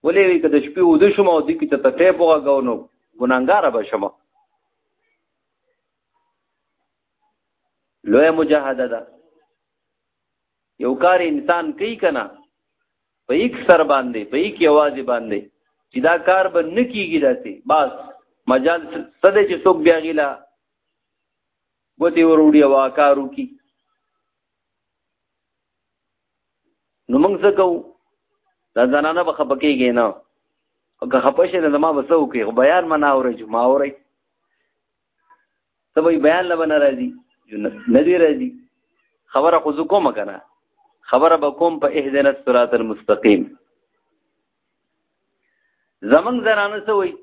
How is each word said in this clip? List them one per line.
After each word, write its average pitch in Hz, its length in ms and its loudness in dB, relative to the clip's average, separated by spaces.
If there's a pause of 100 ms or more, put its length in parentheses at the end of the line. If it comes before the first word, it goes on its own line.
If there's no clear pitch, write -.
ولې 180 240 2
وي 180 140 0
که 156 140 0
د - 100 4
شپې 147 220 -6
اوده 165 260 4
شوم 202 160 0
او 165 180 2
دې 160 120 -4
کې 151 120 -4
ته 135 180 0 (100)
ټیپ 175 220 2
وغږو 147 360 2 (100)
نو 117 80 -4 (440)
ګناهګاره 127 560 0
به 113 60 -2 (100)
شمه. 98 180 -6 (4000)
لویه 151 280 4
مجاهده 139 480 -2
ده. 117 140 -8 (1800)
یو 127 140 -4 (120)
کار 180 140 4 (100)
انسان 160 360 -2 (140)
کوي 220 240 -6
که 175 140 2
نه، 110 80 -6 (1040)
په 123 40 -2 (100)
یک 240 100 -4 (140)
سر 170 140 6 (120)
باندې، 123 280 -2 (100)
په 127 120 -4
یک 208 120 -6 (120)
یوازې 147 440 2
باندې، 110 280 -6 (520)
چې - 60 -8 (100)
دا 170 80 2 (140)
کار 185 240 2
به 175 80 0
نه 175 300 -2
کیږي 180 340 -4
داسې، 117 280 -2 (180)
بس 151 200 0 (560)
مجال 160 340 0 (400)
څه 185 140 6
دی 208 140 4
چې 165 140 -6
څوک 180 220 4
بیا 165 140 6
هغې 160 200 -6
له 143 80 0 (1700)
ګوتې 165 240 2
ور 160 160 6
وړي 151 240 6
او 139 120 4
هغه 135 240 0
کار 143 180 4
وکړي؟ 135 280 -8 (3750)
نو 247 140 -2
موږ 196 200 2
څه 202 140 4
کوو؟ 180 200 0 (1000)
دا 117 80 2 (100)
زنانه 156 340 -2
به 156 60 -4
خفه 139 300 -4
کېږي 127 360 0
نه. 117 80 0 (960)
او - 100 -10
که 131 140 2
خفه 135 260 0
شي 185 80 -2
نو 156 160 0
زما 156 160 0
به 139 180 -2
څه 170 60 2
وکړي؟ 131 300 -2
خو 104 60 -4 (100)
بیان 165 260 2
مه 160 160 -2
نه 143 80 2
اورئ 131 240 -2
چې 110 100 -16 (100)
ما 117 120 0
اورئ. 139 240 0 (2000)
ته 156 80 0
به 165 240 0
بیان 175 200 2
له 175 100 -4
به 160 100 -4
نه 151 200 0
راځي، 127 240 -2 (420)
نه، 104 180 -8 (240)
نه 131 140 4
دې 180 160 2
راځي. 151 260 0 (840)
خبره 165 280 2
خو 160 180 -4
زه 160 60 -6 (100)
کومه 170 240 0
که 104 140 -8
نه؟ 95 60 -18 (720)
خبره 160 300 4
به 147 220 -2
کوم 165 200 -2
په 143 80 -2 (120)
اهدنا 139 300 0
الصراط 123 440 0
المستقیم. 107 680 0 (2500)
زمونږ 170 340 0 (120)
زنانه 208 360 -2
څه 214 140 -2
وایي؟ 180 240 -4